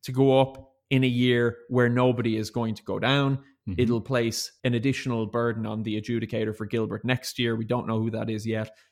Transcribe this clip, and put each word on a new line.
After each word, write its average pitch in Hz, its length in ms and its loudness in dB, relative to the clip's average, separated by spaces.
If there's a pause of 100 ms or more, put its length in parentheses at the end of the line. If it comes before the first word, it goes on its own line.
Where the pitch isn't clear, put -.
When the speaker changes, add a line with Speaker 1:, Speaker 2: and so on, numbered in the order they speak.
Speaker 1:
to 131 80 -8
go 135 280 6
up - 320 -2 (180)
in 131 120 4
a 131 60 4
year 120 480 2 (120)
where 123 200 4
nobody 120 480 2
is 107 140 -4
going 113 260 -4
to - 80 -16
go 98 160 -4
down. 139 380 2 (300)
Speaker 2:
Mm-hmm. 95 120 -4
Speaker 1:
It'll 117 200 2
place 117 520 -2 (100)
an 123 120 0
additional 120 520 -2
burden 113 400 -2
on 107 160 -4
the 107 180 -4
adjudicator 110 540 -4
for 110 100 -10
Gilbert 110 400 -4
next - 360 -2
year. 117 160 0
We 113 80 -4
don't 113 240 -2
know 113 120 0
who 113 100 -2
that 110 200 -4
is 107 160 -6
yet. 110 240 -4 (220)